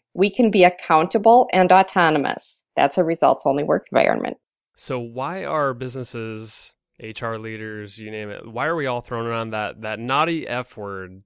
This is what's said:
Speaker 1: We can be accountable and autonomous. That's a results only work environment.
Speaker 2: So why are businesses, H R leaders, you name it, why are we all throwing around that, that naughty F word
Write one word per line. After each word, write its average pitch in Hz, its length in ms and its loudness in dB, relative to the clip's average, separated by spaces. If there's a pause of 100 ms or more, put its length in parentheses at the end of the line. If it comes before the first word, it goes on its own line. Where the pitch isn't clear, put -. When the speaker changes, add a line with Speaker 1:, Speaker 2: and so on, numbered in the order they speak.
(140)
Speaker 1:
We 196 160 2
can 226 200 2
be 185 140 6
accountable 202 880 4
and 185 180 4
autonomous. 175 920 2 (120)
That's - 200 2
a 180 80 4
results 160 400 2
only 143 180 0
work - 300 -2
environment. - 460 0 (380)
Speaker 2:
So 127 220 -8
why 131 460 -8
are 147 300 -2
businesses, 117 1000 -10 (240)
H 110 240 -14
R 113 160 -4
leaders, 107 600 -12
you 107 120 -14
name 107 200 -10
it, - 200 -14
why 120 160 -4
are 170 100 -2
we 143 100 -4
all 123 160 -4
throwing 117 240 -6
around 113 240 -4
that, 107 320 -6
that 107 160 -6
naughty 147 500 -2
F 120 300 -8
word 95 460 -12